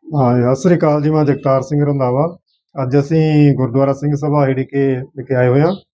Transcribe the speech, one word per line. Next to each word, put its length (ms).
ਹਾਂ, 400
ਸਤਿ 80
ਸ੍ਰੀ 140
ਅਕਾਲ 260
ਜੀ, 80
ਮੈਂ 140
ਜਗਤਾਰ 380
ਸਿੰਘ 240
ਰੰਧਾਵਾ। 520
ਅੱਜ 160
ਅਸੀਂ 560
ਗੁਰਦੁਆਰਾ 380
ਸਿੰਘ 240
ਸਭਾ 320
ਏ 60
ਡੀ 100
ਕੇ 320
ਵਿਖੇ 380
ਆਏ 140
ਹੋਏ 120
ਹਾਂ 140